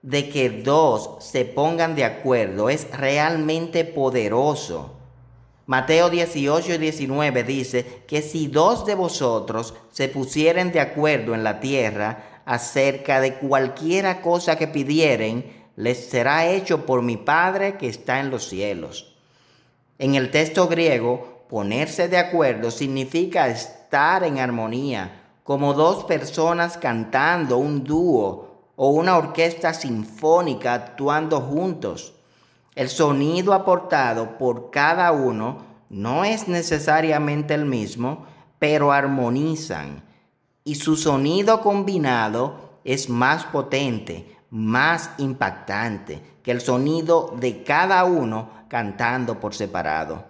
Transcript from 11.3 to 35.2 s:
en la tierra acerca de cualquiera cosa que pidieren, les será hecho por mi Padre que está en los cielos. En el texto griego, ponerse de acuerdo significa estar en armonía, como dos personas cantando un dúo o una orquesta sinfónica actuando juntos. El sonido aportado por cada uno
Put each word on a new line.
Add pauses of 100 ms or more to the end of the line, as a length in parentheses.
en
la
tierra
acerca
de
cualquiera
cosa
que
pidieren,
les
será
hecho
por
mi
Padre
que
está
en
los
cielos. (840)
En
el
texto
griego,
ponerse
de
acuerdo
significa
estar
en
armonía, (200)
como
dos
personas
cantando
un
dúo (300)
o
una
orquesta
sinfónica
actuando
juntos. (600)
El
sonido
aportado
por
cada
uno (240)